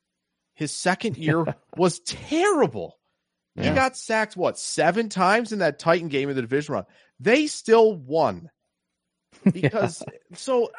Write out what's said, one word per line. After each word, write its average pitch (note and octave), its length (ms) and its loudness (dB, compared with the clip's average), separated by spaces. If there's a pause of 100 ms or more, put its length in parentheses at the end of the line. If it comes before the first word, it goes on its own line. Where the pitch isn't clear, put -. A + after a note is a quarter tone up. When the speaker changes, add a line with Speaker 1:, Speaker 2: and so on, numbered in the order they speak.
(540)
Speaker 1:
his D3+ 180 -6
second F#3 460 -4
year D#3+ 280 0 (180)
Speaker 2:
<laughs> - 140 -18
Speaker 1:
was E3+ 240 2
terrible. C4 960 -2 (580)
He - 80 -4
Speaker 2:
Yeah. - 120 2
Speaker 1:
got C4 200 0
sacked, A3 400 -4
what, D#3 240 -2
seven F3+ 480 0
times G#3 460 2
in G#3 60 -2
that D#3 200 0
Titan E3+ 300 2
game C#3 200 -2
in C#3 60 -4
the C3 60 0
division C#3 320 -2
round. G2 140 -4 (320)
They B3+ 280 2
still A3 480 4
won. C3+ 580 -2
Speaker 2:
<laughs> - 960 -6
Speaker 1:
Because, F3 540 -2
Speaker 2:
Yeah. - 320 -20
Speaker 1:
so, B3 400 -2